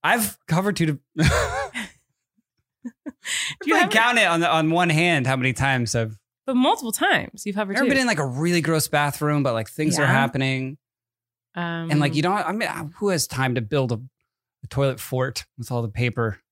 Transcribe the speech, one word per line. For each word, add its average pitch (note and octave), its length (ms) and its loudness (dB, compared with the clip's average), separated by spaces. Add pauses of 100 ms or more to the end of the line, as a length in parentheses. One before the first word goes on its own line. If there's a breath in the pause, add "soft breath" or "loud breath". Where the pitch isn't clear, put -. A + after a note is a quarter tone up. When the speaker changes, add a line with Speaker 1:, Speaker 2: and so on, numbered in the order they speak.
Speaker 1:
I've G#3 360 0 (120)
hovered F3+ 260 0
too. D#3 280 0
<laughs> - 120 -20
Speaker 2:
Do - 80 4 (2500 loud breath)
you G#4+ 60 4
Speaker 1:
I F#4+ 40 4
Speaker 2:
hover? C#4 100 2
Speaker 1:
count A#3 280 4
it G#3 80 4
on E3+ 140 2
the, E3+ 100 2
on D#3+ 200 2
one F3 200 2
hand D#3 360 4
how C3 100 2
many B2+ 160 0
times C3 420 0
I've A2 220 -2 (300)
Speaker 2:
But C4 100 0
multiple C4 360 2
times - 520 -2
you've G3+ 120 -4
hovered G3+ 200 -4
Speaker 1:
Ever C4+ 80 2
Speaker 2:
too. A#3+ 60 2
Speaker 1:
been C4+ 80 4
in, B3+ 80 2
like, G#3 120 0
a C#3+ 80 0
really E3 340 0
gross D#3 280 0
bathroom, D3 540 0
but, C3+ 120 2
like, A2+ 140 -4
things D#3 300 -2
are D3 40 2
Speaker 2:
Yeah. C3 100 4
Speaker 1:
happening? C3 680 0 (760)
Speaker 2:
Um, E3 360 -6
Speaker 1:
And, D3+ 100 2
like, D#3+ 140 0
you D#3 80 0
know, F3+ 100 0
I F#3+ 200 -2
mean, G#3+ 160 -4 (280)
who G3+ 120 -2
has E3+ 180 0
time B2+ 300 -2
to B2+ 40 0
build B2 320 -2
a, A2+ 80 -4 (640)
a - 40 -18
toilet C#3 320 -2
fort B2+ 440 -4 (140)
with A#2+ 120 -10
all A#2+ 120 -2
the A2+ 60 -4
paper? A#2 520 -2 (120)